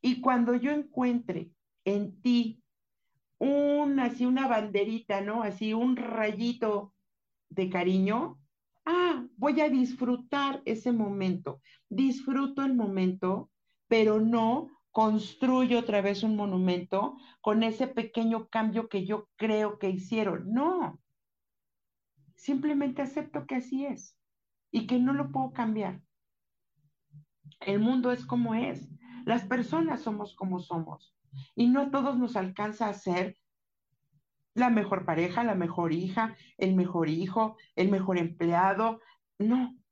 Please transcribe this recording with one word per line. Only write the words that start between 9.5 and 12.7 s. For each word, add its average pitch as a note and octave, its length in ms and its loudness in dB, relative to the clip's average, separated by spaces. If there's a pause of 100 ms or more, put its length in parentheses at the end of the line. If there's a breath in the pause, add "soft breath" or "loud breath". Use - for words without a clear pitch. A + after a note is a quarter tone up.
a D4+ 80 4
disfrutar B3+ 960 0
ese A3+ 260 -2
momento. G3+ 720 -2 (280 soft breath)
Disfruto C4+ 760 0
el C4+ 120 2